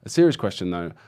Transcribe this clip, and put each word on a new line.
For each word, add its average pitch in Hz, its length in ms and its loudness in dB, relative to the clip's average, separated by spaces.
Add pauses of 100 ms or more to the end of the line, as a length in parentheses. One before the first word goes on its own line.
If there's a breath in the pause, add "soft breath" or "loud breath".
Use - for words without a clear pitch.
A - 60 -14
serious 165 260 4
question 95 340 -4
though, 87 220 -4 (160 loud breath)